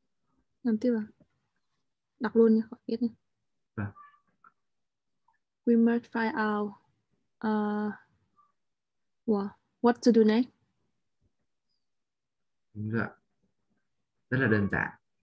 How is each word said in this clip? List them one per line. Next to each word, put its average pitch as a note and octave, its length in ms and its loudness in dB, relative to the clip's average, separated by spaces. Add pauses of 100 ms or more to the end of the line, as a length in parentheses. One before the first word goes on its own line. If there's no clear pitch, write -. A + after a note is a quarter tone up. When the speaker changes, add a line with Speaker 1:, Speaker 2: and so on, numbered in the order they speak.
(640)
Speaker 1:
Làm A3 160 -2
tiếp B3 180 -2
à? G#3+ 80 -6 (1160)
Đọc G#3+ 160 -4
luôn A3+ 180 6
nha, A3 160 0
khỏi - 160 -20
viết A#3 160 -6
nha. A#3 60 -2 (680)
Speaker 2:
Vâng. G#2 100 -4 (1800)
Speaker 1:
We A#3+ 180 4
must A#3 280 0
find A3+ 220 -4
out, G#3 380 -4 (760)
uh, G#3 460 -2 (1300)
what, G3+ 220 -2 (340)
what A#3+ 100 4
to A#3+ 220 2
do A3 100 6
next. A3 240 2 (2250)
Speaker 2:
Đúng G#2+ 160 -10
rồi A2+ 120 -2
ạ. - 80 -8 (1200)
Rất B2+ 80 -2
là C3+ 80 0
đơn G#2 260 2
giản. - 180 -2 (320)